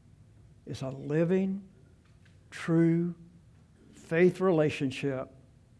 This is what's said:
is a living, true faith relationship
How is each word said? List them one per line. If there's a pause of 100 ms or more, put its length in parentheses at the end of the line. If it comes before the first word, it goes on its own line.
(640)
is
a
living, (880)
true (800)
faith
relationship (480)